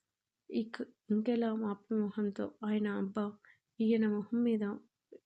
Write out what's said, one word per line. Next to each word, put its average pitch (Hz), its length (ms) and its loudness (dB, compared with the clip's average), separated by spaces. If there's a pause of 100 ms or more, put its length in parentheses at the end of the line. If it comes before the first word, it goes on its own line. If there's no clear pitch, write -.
(500)
ఇక్-, 226 340 -4 (240)
ఇంకెలా?" 226 480 2
మాపి 214 400 -4
మొహంతో 208 520 -2 (160)
ఆయన, 208 240 0 (100)
"అబ్బా, 202 280 -2 (540)
ఈయన 220 280 4
మొహం 208 360 0
మీద 226 200 2 (640)